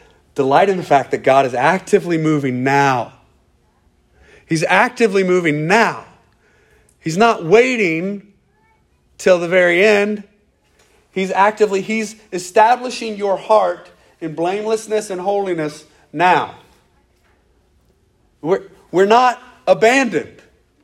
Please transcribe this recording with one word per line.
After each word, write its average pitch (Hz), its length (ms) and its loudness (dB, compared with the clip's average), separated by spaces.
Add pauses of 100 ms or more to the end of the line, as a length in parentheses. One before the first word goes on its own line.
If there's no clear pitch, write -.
(360)
delight 143 340 2
in 185 80 -2
the 165 60 -8
fact 135 280 0
that 139 80 -4
God 135 260 2
is 123 80 -6
actively 170 640 -2
moving 143 460 -2
now. 135 500 0 (1300)
He's 160 180 -2
actively 202 600 0
moving 165 440 0
now. 180 380 0 (920)
He's 160 180 -6
not 214 280 2
waiting 202 880 0 (840)
till 180 220 2
the 170 80 -4
very 180 360 2
end. 208 400 0 (880)
He's 185 200 -4
actively, 196 500 0
he's 214 380 -6 (140)
establishing 226 800 0
your 196 220 -2
heart 190 520 0 (300)
in 160 160 -10
blamelessness 208 760 -4
and 180 100 -8
holiness 185 640 -4 (260)
now. 160 440 0 (1900)
We're, 165 220 -2 (280)
we're 185 140 2
not 240 360 2 (240)
abandoned. 202 760 0 (420)